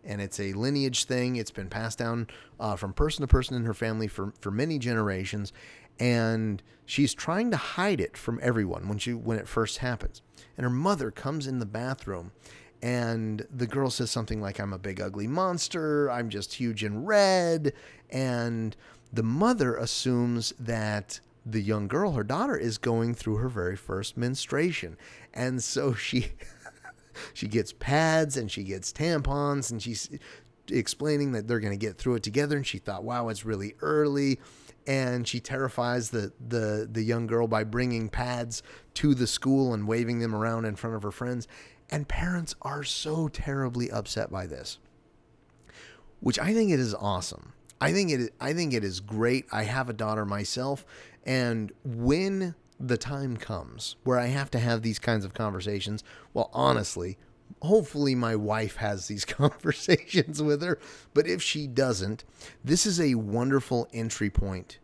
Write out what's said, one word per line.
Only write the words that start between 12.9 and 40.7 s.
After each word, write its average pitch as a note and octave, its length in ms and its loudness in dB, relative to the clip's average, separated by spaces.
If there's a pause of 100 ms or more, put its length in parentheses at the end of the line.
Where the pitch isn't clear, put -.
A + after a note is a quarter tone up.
the A#2+ 160 -2
girl C3 240 0
says - 220 -2
something A2 280 -2
like, G2 200 -4
"I'm G2+ 120 -2
a F#2 60 -6
big F#2+ 220 -6
ugly G2 260 -4
monster. D#3 840 0
I'm A#2+ 180 -2
just G2+ 260 -6
huge A2+ 300 -2
and G#2+ 220 -2
red." F3+ 680 6 (380)
And A#2 640 0 (360)
the A#2 120 0
mother D#3 500 4
assumes A#2+ 880 0
that G#2+ 580 -4 (280)
the A2 140 0
young G2+ 280 0
girl, E3+ 240 0
her A2+ 120 0
daughter, F3+ 320 0
is A2+ 220 -2
going A#2 360 2
through A2 220 -2
her A#2+ 120 0
very A2 280 -2
first - 400 -6
menstruation. C3 800 -2 (360)
And B2 300 -2
so C3+ 320 0
she, - 380 -2 (500)
<laughs> - 520 -16
she - 140 -6
gets G#2+ 240 0
pads D#3+ 640 2
and A2 140 -4
she G#2 120 -6
gets F#2+ 300 -6
tampons, C#3+ 800 0
and A2+ 120 -6
she's A#2 260 -6 (600)
explaining C#3+ 640 0
that G#2+ 140 -2
they're A#2 140 2
gonna G2+ 160 0
get G2+ 220 -4
through B2 180 2
it A2 60 -2
together. C#3+ 340 0
And C3+ 100 -2
she - 120 -4
thought, F#2+ 260 -6
"Wow, A#2+ 240 -2
it's G#2+ 160 -6
really G#2+ 360 -4
early." C#3+ 600 4 (460)
And B2+ 400 0
she B2 140 -4
terrifies B2 720 -2
the, G#2+ 200 -2 (160)
the, A2 440 0
the A2 120 -2
young A#2 240 2
girl A2+ 220 2
by A2 160 2
bringing A#2 460 0
pads A#2+ 520 -2 (320)
to D3 200 6
the B2 120 2
school C3+ 460 4
and G#2 160 0
waving A#2 300 2
them A2+ 160 0
around A2+ 320 0
in G#2 100 -2